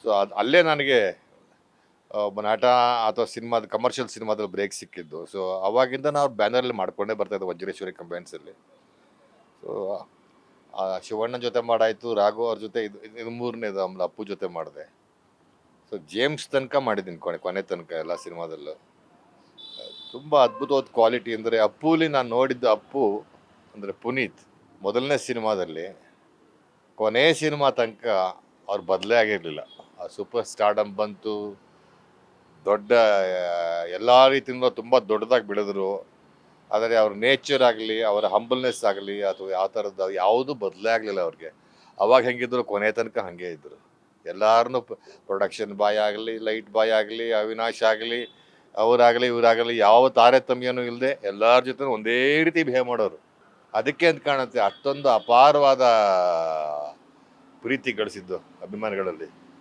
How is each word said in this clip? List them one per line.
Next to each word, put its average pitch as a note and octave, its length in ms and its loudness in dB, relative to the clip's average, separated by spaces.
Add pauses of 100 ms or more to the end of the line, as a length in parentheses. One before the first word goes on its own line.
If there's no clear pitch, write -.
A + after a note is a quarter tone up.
So, G#2+ 120 2
ಅದು G2+ 180 0
ಅಲ್ಲೇ C3 280 4
ನನಗೆ, C#3 480 2 (1040)
ಆ, G#2 40 -4
ಒಬ್ಬ G#2 220 -4
ನಟ G#2+ 240 0 (440)
ಅಥವಾ A2 160 -2
ಸಿನಿಮಾದ, A#2 400 -4
ಕಮರ್ಷಿಯಲ್ A2+ 440 -4
ಸಿನಿಮಾದಲ್ಲಿ G#2+ 420 -6
ಬ್ರೇಕ್ G2 240 -6
ಸಿಕ್ಕಿದ್ದು. E2 500 -16
So, F#2+ 400 -6
ಅವಾಗಿಂದ B2+ 420 0
ನಾವು C#3+ 220 0
ಬ್ಯಾನರಲ್ಲಿ A#2+ 460 -2
ಮಾಡ್ಕೊಂಡೇ G2+ 400 -4
ಬರ್ತಾ G#2 200 -4
ಇದ್ದೆ F#2+ 120 -6
ವಜ್ರೇಶ್ವರಿ F#2 460 -10
ಕಂಬೈನ್ಸಲ್ಲಿ. F2 640 -16 (1080)
So, G2+ 320 -6 (800)
ಆ, F#2+ 220 -4
ಶಿವಣ್ಣನ A#2 400 -6
ಜೊತೆ A#2+ 220 -2
ಮಾಡಾಯ್ತು, A2+ 540 0
ರಾಘು G#2+ 320 2
ಅವ್ರ A2 120 -4
ಜೊತೆ, G#2+ 260 -6
ಇದು, G#2 200 -14
ಇದು A2+ 260 -14
ಮೂರನೇದು, A2+ 520 -6
ಆಮೇಲೆ F#2 200 -6
ಅಪ್ಪು F#2+ 220 -6
ಜೊತೆ G2 220 -8
ಮಾಡಿದೆ. D#2 460 -12 (1000)
So, E2+ 140 -14
ಜೇಮ್ಸ್ B2 420 -2
ತನಕ C3+ 280 -4
ಮಾಡಿದ್ದೀನಿ, G2+ 400 -2
ಕೊನೆ, E2+ 220 -6
ಕೊನೆ F#2 240 -6
ತನಕ F2 300 -10
ಎಲ್ಲ E2 220 -6
ಸಿನಿಮಾದಲ್ಲೂ. E2 680 -14 (1300)
ತುಂಬ C#3+ 320 2
ಅದ್ಭುತವಾದ C3+ 380 0
ಕ್ವಾಲಿಟಿ A#2 520 0
ಅಂದರೆ A2+ 240 -2
ಅಪ್ಪುಲಿ D#3 500 2
ನಾನು C3+ 200 -2
ನೋಡಿದ್ದು, B2 420 0
ಅಪ್ಪು G#2+ 540 -2 (500)
ಅಂದರೆ G2+ 180 -12
ಪುನೀತ್ A#2+ 460 -6 (440)
ಮೊದಲನೇ B2+ 360 -2
ಸಿನಿಮಾದಲ್ಲಿ F#2+ 800 -4 (960)
ಕೊನೆ B2 400 2
ಸಿನಿಮಾ D3 360 0
ತನಕ A#2 360 -4 (640)
ಅವ್ರು G2 140 -4
ಬದಲೇ F#2+ 320 -2
ಆಗಿರಲಿಲ್ಲ. F#2 460 0 (400)
ಆ F2+ 60 -10
ಸೂಪರ್ G#2+ 400 -8
ಸ್ಟಾರ್ಡಮ್ G#2 500 0
ಬಂತು, G#2 640 -8 (1040)
ದೊಡ್ಡ, G#2 280 0
ಆ, F2+ 920 2
ಎಲ್ಲ A#2+ 440 6
ರೀತಿಯಿಂದ B2+ 360 -2
ತುಂಬ A#2+ 340 0
ದೊಡ್ಡದಾಗಿ A2 480 0
ಬೆಳೆದ್ರು. G2+ 600 -4 (640)
ಆದರೆ A2+ 240 2
ಅವ್ರ G#2+ 160 4
ನೇಚರ್ C3 500 0
ಆಗಲಿ, A2 400 2
ಅವರ G#2 220 2
ಹಂಬಲ್ನೆಸ್ A#2 600 -2
ಆಗಲಿ, G2+ 380 -2
ಅಥವಾ F#2+ 280 -4
ಯಾವ F#2 180 -2
ಥರದ್ದು F#2+ 420 -6
ಯಾವುದೂ A2+ 440 0
ಬದಲೇ G2+ 360 -6
ಆಗಲಿಲ್ಲ G#2+ 300 -2
ಅವ್ರಿಗೆ. D#2+ 340 -8 (460)
ಅವಾಗ A#2 240 6
ಹೆಂಗಿದ್ರು B2 400 -2
ಕೊನೆ G#2 280 0
ತನಕ A2+ 260 -6
ಹಾಗೆ F2+ 320 -8
ಇದ್ದರು. D2 300 -16 (460)
ಎಲ್ಲರನ್ನೂ A2+ 540 2
ಪ-, A2+ 180 -12 (280)
ಪ್ರೊಡಕ್ಷನ್ G2+ 460 -4
ಬಾಯ್ G#2 260 0
ಆಗಲಿ, A2 400 -2
ಲೈಟ್ A2 320 -6
ಬಾಯ್ A2 220 2
ಆಗಲಿ, A2+ 400 -2
ಅವಿನಾಶ್ A2 500 -2
ಆಗಲಿ, A2+ 560 -2 (380)
ಅವರಾಗಲಿ A#2+ 500 6
ಇವರಾಗಲಿ, A#2 500 4
ಯಾವ A2+ 320 8
ತಾರತಮ್ಯನೂ B2 760 4
ಇಲ್ಲದೆ B2 420 -4
ಎಲ್ಲರ A2 380 4
ಜೊತೆ B2+ 220 -8
ಒಂದೇ B2+ 600 0
ರೀತಿ E3 180 2
ಬಿಹೇವ್ B2+ 240 0
ಮಾಡೋರು. G#2+ 340 -2 (540)
ಅದಕ್ಕೆ C3+ 320 0
ಅಂತ D#3 180 2
ಕಾಣುತ್ತೆ B2+ 360 -2
ಅಷ್ಟೊಂದು C#3 480 -2
ಅಪಾರವಾದ C3+ 760 6 (1800)
ಪ್ರೀತಿ B2+ 300 -4
ಗಳಿಸಿದ್ದು F#2+ 440 -8
ಅಭಿಮಾನಿಗಳಲ್ಲಿ. F#2+ 960 -8 (280)